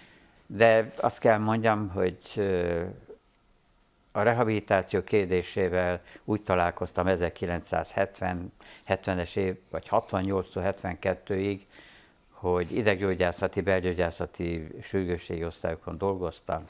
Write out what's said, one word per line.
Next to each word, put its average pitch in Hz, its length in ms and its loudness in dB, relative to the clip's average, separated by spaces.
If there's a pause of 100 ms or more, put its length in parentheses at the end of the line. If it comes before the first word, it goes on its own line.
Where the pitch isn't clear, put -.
(460)
De 113 540 4
azt 117 180 0
kell 110 200 4
mondjam, 107 500 2
hogy, 90 300 0 (160)
ö, 87 500 0 (1300)
a 104 100 0
rehabilitáció 107 800 2
kérdésével 90 1000 0 (220)
úgy 107 180 -2
találkoztam 90 640 0
ezerkilencszázhetven, 87 1500 -2 (320)
hetvenes 92 520 -2
év, 95 200 0 (140)
vagy - 180 -8
hatvannyolctól 95 760 -2
hetvenkettőig, 98 1040 -4 (640)
hogy 90 460 -2
ideggyógyászati, 95 840 0
belgyógyászati 87 1080 -2 (140)
sürgősségi 87 640 -4
osztályokon 85 540 -8
dolgoztam, 90 720 -4